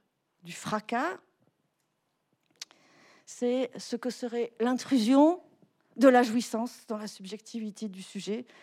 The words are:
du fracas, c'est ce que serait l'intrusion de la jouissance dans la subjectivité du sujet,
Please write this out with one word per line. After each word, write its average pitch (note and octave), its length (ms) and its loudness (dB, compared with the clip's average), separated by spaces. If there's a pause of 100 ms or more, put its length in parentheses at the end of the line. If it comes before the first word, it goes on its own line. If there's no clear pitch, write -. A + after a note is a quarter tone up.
(460)
du F3 80 -16
fracas, B3 680 -6 (2000)
c'est B3 520 -2
ce - 180 -8
que A#3+ 140 -6
serait A#3 500 -6
l'intrusion C4 840 4 (540)
de B3+ 120 8
la B3 140 8
jouissance A#3 640 -4
dans G#3+ 120 -6
la G#3+ 100 -10
subjectivité G#3 800 -12
du F#3+ 140 -16
sujet, G#3 440 -8 (160)